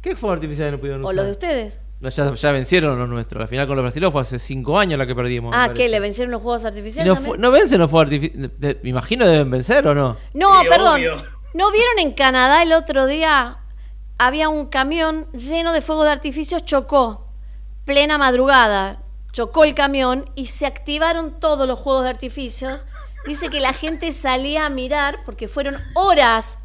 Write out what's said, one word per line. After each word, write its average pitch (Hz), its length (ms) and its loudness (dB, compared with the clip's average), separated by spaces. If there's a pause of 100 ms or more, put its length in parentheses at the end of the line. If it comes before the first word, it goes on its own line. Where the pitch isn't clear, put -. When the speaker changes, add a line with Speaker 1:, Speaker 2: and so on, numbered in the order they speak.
Speaker 1:
¿Qué 359 140 -6
fuegos 196 220 -2
artificiales 151 360 -4
no 139 60 -8
pudieron 135 240 -6
Speaker 2:
¿O - 20 -6
Speaker 1:
usar? 190 100 -4
Speaker 2:
los 196 100 0
de 202 60 -4
ustedes? 233 480 -4 (200)
Speaker 1:
No, 131 100 -6
ya, 143 240 0
ya 143 180 0
vencieron 143 460 2
los 123 100 -4
nuestros. 117 340 -6
La 110 60 -6
final 131 200 -2
con 139 80 -2
los 135 80 0
brasileños 151 300 0
fue 143 80 0
hace 123 180 -6
cinco 135 400 -2
años 180 180 2
la 135 80 0
que 123 80 -6
perdimos, 123 380 -4
me 233 60 0
Speaker 2:
Ah, 247 100 2
Speaker 1:
parece. 240 160 0
Speaker 2:
¿qué? 247 60 2
¿Le 220 100 0
vencieron 208 320 -4
los 233 100 -6
fuegos 233 220 -4
Speaker 1:
¿Y 226 40 -6
Speaker 2:
artificiales 214 400 -4
Speaker 1:
no 285 80 6
Speaker 2:
también? - 200 -6
Speaker 1:
fu-, 190 60 -4
no 247 100 6
vencen 269 280 8
los 160 120 4
fuegos 160 200 6
artifi-, 147 220 -2
de, 135 140 -8
de, 143 340 -4
me - 80 -6
imagino 202 380 2
deben 151 240 4
vencer, 202 360 2
¿o 147 60 4
no? 135 240 0 (160)
Speaker 2:
No, 381 280 8
Speaker 3:
Sí, 339 80 4
Speaker 2:
perdón. 339 260 6
Speaker 3:
obvio. 247 460 -4 (120)
Speaker 2:
¿No 370 160 2
vieron 440 300 2
en 294 140 0
Canadá 262 500 4
el 330 80 2
otro 311 360 2
día? 285 500 2 (600)
Había 285 300 2
un 302 200 -2
camión 311 680 -2
lleno 320 400 -2
de 311 80 0
fuegos 311 240 0
de 302 60 4
artificios, 294 520 -4
chocó. 269 640 0 (560)
Plena 294 340 2
madrugada. 247 840 4 (320)
Chocó 240 320 4
el 294 100 -2
camión 277 600 0
y 269 100 -8
se - 200 -6
activaron 311 760 -4
todos 294 260 0
los 247 140 -4
fuegos 262 240 0
de 254 40 -2
artificios. 262 760 -10 (420)
Dice 294 220 -8
que 294 100 -4
la 262 140 0
gente 320 400 -6
salía 277 520 -2
a 294 40 -4
mirar 277 560 -4
porque 220 240 -12
fueron 277 280 -6 (160)
horas 285 720 4